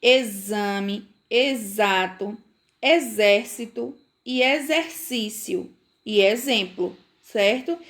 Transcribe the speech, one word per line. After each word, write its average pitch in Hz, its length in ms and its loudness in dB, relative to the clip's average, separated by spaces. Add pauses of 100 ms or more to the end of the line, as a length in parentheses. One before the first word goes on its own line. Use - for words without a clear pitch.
Exame, 202 1040 0 (220)
exato, 202 1080 0 (440)
exército 233 1120 2 (300)
e 254 160 -2
exercício 262 1300 -2 (360)
e 214 160 2
exemplo, 208 760 0 (260)
certo? 240 560 0 (120)